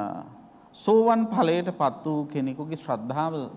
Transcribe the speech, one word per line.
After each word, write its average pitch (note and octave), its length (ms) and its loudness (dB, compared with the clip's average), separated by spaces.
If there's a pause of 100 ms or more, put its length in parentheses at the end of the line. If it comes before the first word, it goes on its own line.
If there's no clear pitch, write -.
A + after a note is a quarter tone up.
(680)
සෝවන් A3+ 580 4
ඵලයට F3 440 2
පත් - 320 -2
වූ D3+ 220 -2
කෙනෙකුගේ C#3+ 520 -4
ශ්‍රද්ධාව C#3 560 -4 (240)